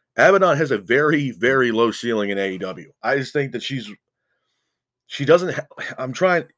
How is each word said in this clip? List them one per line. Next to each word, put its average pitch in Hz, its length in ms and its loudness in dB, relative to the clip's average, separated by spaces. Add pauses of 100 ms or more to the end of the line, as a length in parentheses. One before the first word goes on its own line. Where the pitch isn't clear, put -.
(180)
Abaddon 175 400 6
has 147 140 -2
a 110 60 2
very, 139 540 0
very 123 400 0
low 113 200 2
ceiling 107 380 -4
in 101 80 -4
A 98 140 -2
E 95 60 -8
W. 92 340 -12 (120)
I 127 140 -2
just 131 160 -8
think 139 180 -4
that 117 120 -10
she's, 117 260 -8 (1200)
she - 180 -8
doesn't 175 280 4
ha-, - 440 -12
I'm 131 160 -8
trying, 175 320 0 (120)